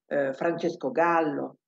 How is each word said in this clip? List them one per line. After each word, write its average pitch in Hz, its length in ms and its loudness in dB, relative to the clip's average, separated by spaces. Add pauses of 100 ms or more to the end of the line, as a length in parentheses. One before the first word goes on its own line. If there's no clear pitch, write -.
eh, 139 260 0
Francesco 170 580 -2
Gallo. 156 760 0